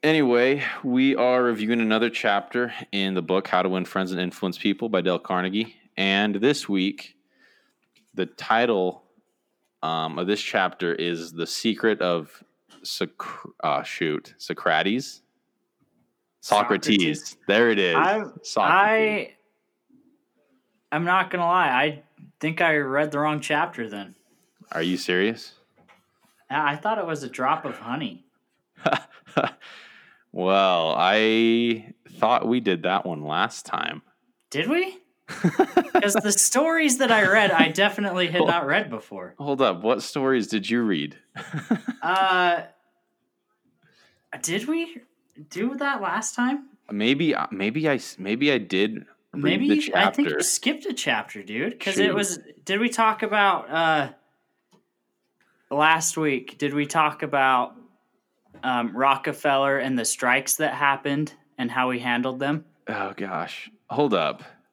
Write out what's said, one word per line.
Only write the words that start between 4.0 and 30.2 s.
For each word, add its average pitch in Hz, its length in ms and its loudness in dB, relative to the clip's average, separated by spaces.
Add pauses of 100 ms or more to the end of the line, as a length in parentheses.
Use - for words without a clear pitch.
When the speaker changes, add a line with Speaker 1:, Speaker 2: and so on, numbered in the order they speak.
Speaker 1:
and 90 80 -4
Influence 90 380 -4
People 104 320 -2
by 95 120 0
Dale 87 180 0
Carnegie. 95 560 -4 (200)
And 98 400 0
this 131 320 0
week, 98 480 -2 (1000)
the 92 100 -2
title, 110 760 0 (800)
um, 80 340 -4
of 90 80 -2
this 104 160 0
chapter 90 540 -2
is 85 380 -4
The 82 120 -6
Secret 110 560 0
of 87 420 -4 (380)
Soc-, - 720 -10 (100)
uh, 73 200 -2
shoot, - 560 -4
Socrates? 87 800 -2 (1200)
Socrates. 104 460 0 (100)
Speaker 2:
Socrates. 80 420 0 (100)
Speaker 1:
There 113 220 6
it 107 80 4
is. 90 180 2
Speaker 2:
I, 196 280 2 (180)
Speaker 1:
Socrates. - 100 -16
Speaker 2:
I, 208 840 2 (1600)
I'm 160 140 -2
not 180 240 2
gonna 175 160 -2
lie. 175 240 4
I 139 340 0 (360)
think 160 220 -4
I 160 160 4
read 143 340 0
the 143 80 -2
wrong 151 220 0
chapter 147 460 -2
then. 101 280 -12 (560)
Speaker 1:
Are 82 100 -4
you 87 160 0
serious? 98 560 -2 (960)
Speaker 2:
I, 147 240 0
I - 20 -4
thought 214 220 -2
it 185 80 -4
was 156 160 -6
a 131 80 -10
drop 143 360 -2
of 123 120 -8
honey. 117 480 -8 (580)
<laughs> - 640 -2 (880)